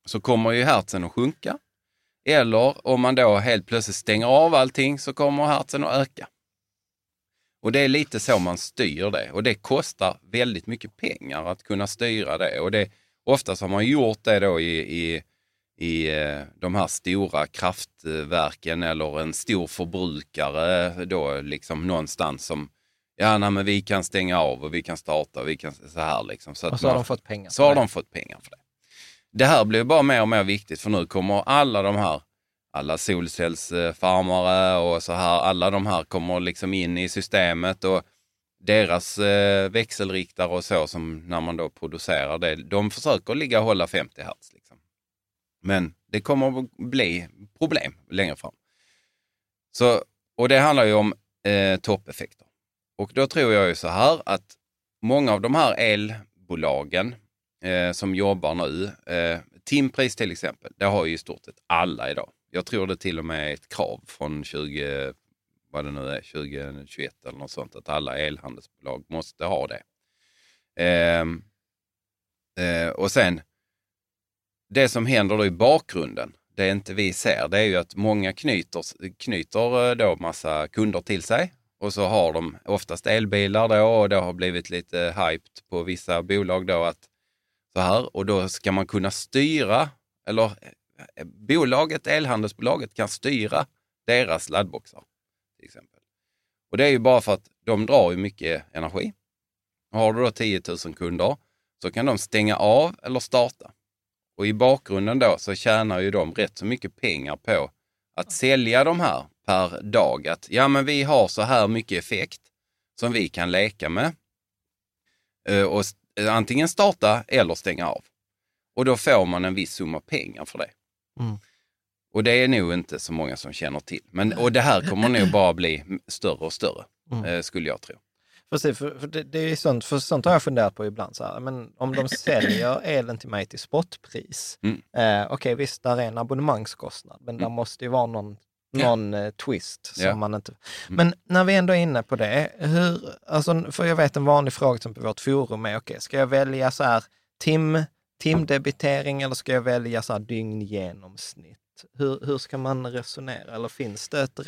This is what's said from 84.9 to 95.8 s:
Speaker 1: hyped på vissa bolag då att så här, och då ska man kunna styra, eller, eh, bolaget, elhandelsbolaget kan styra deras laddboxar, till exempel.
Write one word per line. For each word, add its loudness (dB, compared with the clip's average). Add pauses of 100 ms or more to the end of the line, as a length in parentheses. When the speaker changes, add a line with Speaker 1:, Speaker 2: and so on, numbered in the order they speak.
Speaker 1:
hyped -4
på -4
vissa -4
bolag -2
då 0
att -6 (640)
så -2
här, 0
och -2
då 0
ska -4
man 0
kunna -2
styra, 0 (380)
eller, 2 (720)
eh, -12
bolaget, 0
elhandelsbolaget -2
kan -2
styra -2 (400)
deras 0
laddboxar, -4 (560)
till -20
exempel. -20 (680)